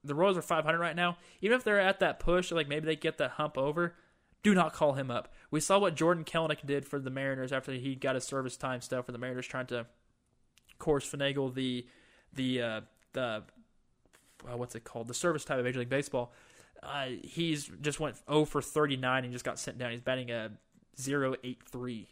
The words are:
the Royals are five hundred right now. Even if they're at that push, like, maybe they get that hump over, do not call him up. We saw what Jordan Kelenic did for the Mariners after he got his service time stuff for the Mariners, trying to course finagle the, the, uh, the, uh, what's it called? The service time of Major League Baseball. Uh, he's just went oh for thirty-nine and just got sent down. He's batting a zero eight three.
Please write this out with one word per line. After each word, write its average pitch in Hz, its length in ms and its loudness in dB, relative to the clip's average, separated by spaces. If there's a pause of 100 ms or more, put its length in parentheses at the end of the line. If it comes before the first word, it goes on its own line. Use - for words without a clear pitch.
the 143 100 -4
Royals 185 240 4
are 160 40 -2
five 160 220 2
hundred 165 140 2
right 170 180 0
now. 175 220 0 (220)
Even 226 160 4
if 247 80 -2
they're 208 160 6
at 190 180 4
that 165 200 4
push, 175 320 4
like, 160 180 0
maybe 151 180 -2
they 160 100 2
get 156 220 -2
that 131 140 0
hump 151 260 -2
over, 160 360 0 (480)
do 208 120 6
not 170 180 4
call 143 220 4
him 135 160 -2
up. - 220 -4 (180)
We 156 100 2
saw 196 180 4
what 180 180 4
Jordan 165 280 4
Kelenic 156 400 -2
did 139 220 0
for 143 120 -4
the 131 120 -4
Mariners 135 420 -2
after 135 200 -2
he 131 220 -4
got 131 200 0
his 127 100 -2
service 131 320 -4
time 127 240 -4
stuff 123 260 -4
for 131 60 -10
the 120 60 -8
Mariners, 127 280 -6
trying 127 200 -6
to 120 200 -4 (920)
course 143 300 2
finagle 139 440 0
the, 127 340 -2 (460)
the, 127 300 0
uh, 110 180 -2 (320)
the, 127 80 -4 (1300)
uh, 123 80 -6
what's 123 200 -6
it 117 80 -10
called? 117 240 -8
The - 60 -8
service 165 300 0
time 135 140 0
of 123 60 2
Major 127 160 0
League 120 80 -4
Baseball. 131 440 -2 (480)
Uh, 139 260 -6 (180)
he's 160 440 -2 (140)
just 147 160 -2
went 143 160 -2 (140)
oh 151 160 6
for 147 180 0
thirty-nine 131 640 2
and 123 80 -8
just 123 120 -8
got - 140 -4
sent - 200 -8
down. 123 120 -4
He's 120 100 -8
batting 127 300 -2
a 110 220 -4 (440)
zero 135 460 0
eight 127 260 -10
three. 123 440 -8